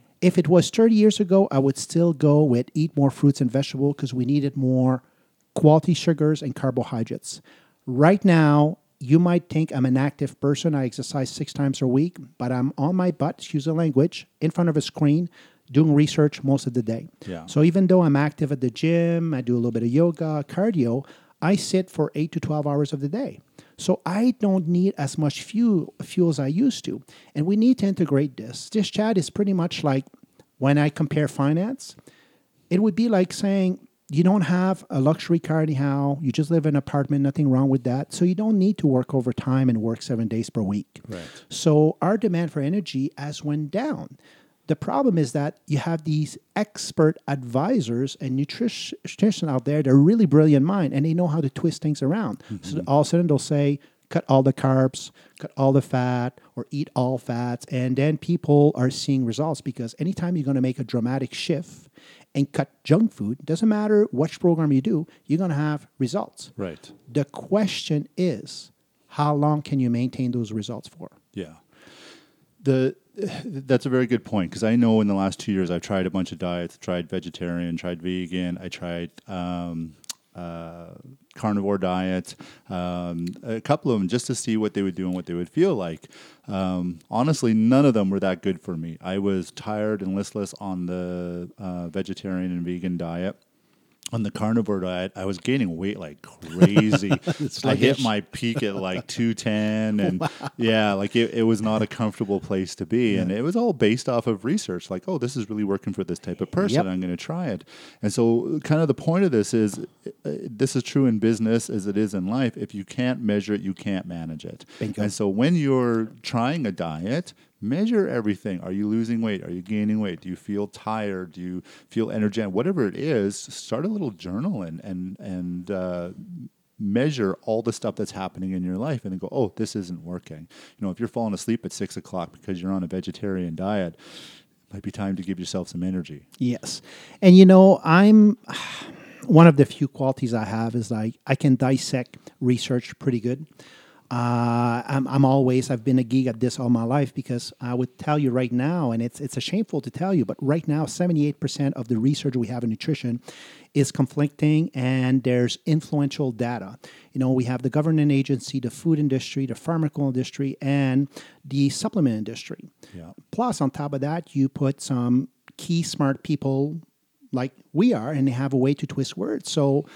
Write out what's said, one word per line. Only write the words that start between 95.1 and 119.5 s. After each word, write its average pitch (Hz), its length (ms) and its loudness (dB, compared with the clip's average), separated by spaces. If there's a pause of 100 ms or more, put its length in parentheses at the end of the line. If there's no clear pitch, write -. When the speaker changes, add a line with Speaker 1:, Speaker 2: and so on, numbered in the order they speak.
Speaker 2:
I 95 80 -8
was 95 140 -4
gaining 113 400 -2
weight 98 200 -6
like 76 240 -16
crazy. 107 920 2
Speaker 1:
<laughs> - 0 -
Speaker 2:
I 143 40 4
hit 156 380 -6
Speaker 1:
Sluggish. 135 500 2
Speaker 2:
my 107 160 0
peak - 420 -6
at, 101 140 -2
like, 92 320 -6
two 117 260 -2
ten, 107 680 -2
and 92 180 -2
Speaker 1:
<laughs> - 0 -
Wow. 156 100 -2 (280)
Speaker 2:
yeah, 110 360 2
like, 98 220 -4
it, 117 180 2
it 113 100 0
was 113 180 2
not 110 200 0
a 104 60 0
comfortable 101 540 -4
place 95 340 -4
to 95 100 -8
be. 113 280 0
Speaker 1:
Yeah. 92 80 0
Speaker 2:
And 90 100 -2
it 104 100 -4
was 170 140 -4
all 233 160 0
based 117 380 0
off 117 180 -2
of 107 160 -2
research, 113 480 -4
like, 92 160 -6
"Oh, 185 100 -4
this 123 200 -4
is 107 120 -6
really 107 140 -4
working 98 300 -4
for 95 100 -6
this 87 160 -6
type - 220 -8
of 95 100 -6
person. 156 320 0
Speaker 1:
Yep. - 40 -2
Speaker 2:
I'm 92 120 -4
gonna 90 160 -4
try 165 360 -8
it." - 120 -8 (380)
And 104 100 -2
so 117 540 2
kind 156 160 2
of 156 80 2
the 131 40 2
point 180 300 0
of 180 80 2
this 107 220 0
is, 107 260 0
uh, - 40 -10 (420)
this 110 500 -4
is 127 80 0
true 135 220 2
in 113 140 2
business 113 500 2
as 101 180 -4
it 98 80 -4
is 104 180 0
in 92 140 -4
life. 120 300 -2
If - 180 -10
you 98 80 -8
can't 127 380 -4
measure 104 320 0
it, 101 80 -2
you 95 120 -6
can't 95 340 -6
manage 82 360 -10
it. 85 220 -16 (140)
Speaker 1:
Bingo. 104 240 -4
Speaker 2:
And 104 100 -2
so 104 160 -2
when 127 260 2
you're 123 560 0 (100)
trying 147 440 -2
a 98 80 -2
diet, 87 600 -6 (300)
measure 190 460 0
everything. 104 520 -2
Are 90 100 -8
you 101 160 -2
losing 113 340 -2
weight? 104 220 -4
Are 85 80 -10